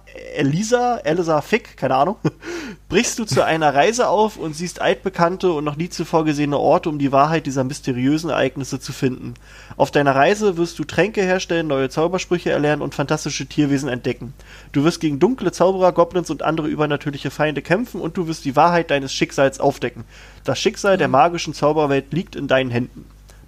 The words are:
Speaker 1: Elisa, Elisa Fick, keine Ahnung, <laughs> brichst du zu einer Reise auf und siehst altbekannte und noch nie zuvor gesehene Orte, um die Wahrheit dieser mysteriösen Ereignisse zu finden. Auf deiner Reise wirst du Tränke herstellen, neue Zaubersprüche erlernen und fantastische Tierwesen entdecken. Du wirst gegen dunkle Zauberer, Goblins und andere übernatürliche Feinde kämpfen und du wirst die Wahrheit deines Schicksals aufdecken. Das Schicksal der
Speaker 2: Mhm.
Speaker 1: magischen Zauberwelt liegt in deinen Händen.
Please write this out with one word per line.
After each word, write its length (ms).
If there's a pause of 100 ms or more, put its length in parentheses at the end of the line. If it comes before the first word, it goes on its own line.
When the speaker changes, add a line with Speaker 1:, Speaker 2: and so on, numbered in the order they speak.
(360)
Speaker 1:
Elisa, 680
Elisa 380
Fick, 340
keine 200
Ahnung, 200 (360)
<laughs> 360
brichst 300
du 80
zu 180
einer 300
Reise 340
auf 300
und 180
siehst 240
altbekannte 720
und 120
noch 120
nie 140
zuvor 340
gesehene 340
Orte, 300
um 100
die 140
Wahrheit 340
dieser 180
mysteriösen 680
Ereignisse 500
zu 120
finden. 420 (420)
Auf 140
deiner 240
Reise 420
wirst 220
du 60
Tränke 380
herstellen, 440
neue 240
Zaubersprüche 600
erlernen 300
und 140
fantastische 520
Tierwesen 440
entdecken. 420 (400)
Du 120
wirst 160
gegen 180
dunkle 340
Zauberer, 400
Goblins 380
und 120
andere 260
übernatürliche 640
Feinde 300
kämpfen 400
und 160
du 120
wirst 180
die 100
Wahrheit 340
deines 220
Schicksals 480
aufdecken. 440 (400)
Das 140
Schicksal 380
der 120
Speaker 2:
Mhm. 40
Speaker 1:
magischen 420
Zauberwelt 580
liegt 240
in 100
deinen 240
Händen. 340 (440)